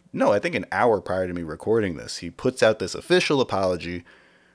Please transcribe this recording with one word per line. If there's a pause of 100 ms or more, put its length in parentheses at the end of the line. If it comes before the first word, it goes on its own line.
(120)
no,
I
think
an
hour
prior
to
me
recording
this,
he
puts
out
this
official
apology. (520)